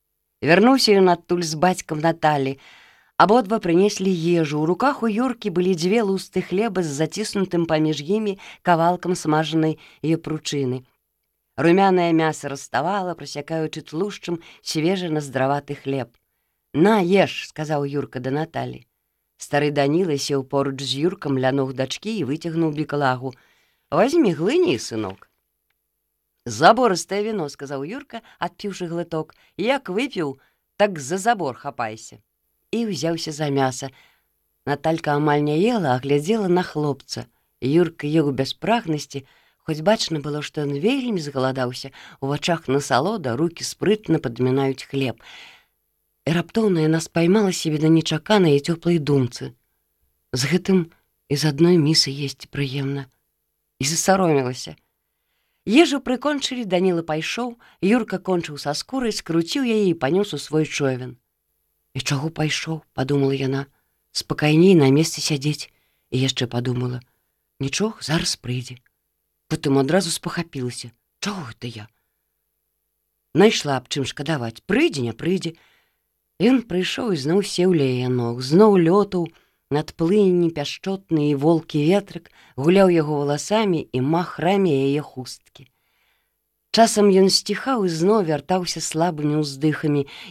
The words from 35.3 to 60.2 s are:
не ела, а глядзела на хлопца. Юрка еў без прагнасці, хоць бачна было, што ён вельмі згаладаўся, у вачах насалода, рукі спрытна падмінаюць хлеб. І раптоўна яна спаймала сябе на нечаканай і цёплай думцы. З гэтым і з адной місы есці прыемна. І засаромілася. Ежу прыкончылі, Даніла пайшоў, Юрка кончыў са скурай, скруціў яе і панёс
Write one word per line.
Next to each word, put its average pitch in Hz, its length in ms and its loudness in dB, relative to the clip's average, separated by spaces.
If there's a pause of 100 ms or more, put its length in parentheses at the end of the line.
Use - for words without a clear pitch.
не 147 160 0
ела, 202 320 2
а 127 80 0
глядзела 147 480 0
на 180 160 2
хлопца. 147 600 -6 (340)
Юрка 156 480 0
еў 147 240 2
без 131 240 -4
прагнасці, 156 680 -4 (420)
хоць 156 160 -6
бачна 165 400 0
было, 147 160 -6
што 147 240 -6
ён 143 160 -4
вельмі 240 400 0
згаладаўся, 131 720 -4 (280)
у 135 120 -4
вачах 156 400 -2
насалода, 139 640 0
рукі 156 320 -4
спрытна - 480 -2
падмінаюць 131 720 -2
хлеб. 135 320 -4 (1040)
І 156 80 0
раптоўна 175 480 0
яна 156 160 2
спаймала 180 560 2
сябе 156 240 -4
на 151 80 2
нечаканай 160 720 4
і 143 80 0
цёплай 170 320 0
думцы. 131 560 -2 (800)
З 131 160 -2
гэтым 185 280 2 (520)
і 143 80 2
з 131 80 -2
адной 165 320 4
місы 151 320 2
есці 139 400 -10
прыемна. 139 560 -6 (720)
І 135 80 -4
засаромілася. 156 880 0 (920)
Ежу 277 360 2
прыкончылі, 254 640 -4
Даніла 180 400 0
пайшоў, 190 480 -6 (240)
Юрка 214 400 0
кончыў 170 400 -4
са 147 160 -6
скурай, 247 400 -4
скруціў 165 560 -2
яе 214 160 2
і 170 80 2
панёс 175 400 -2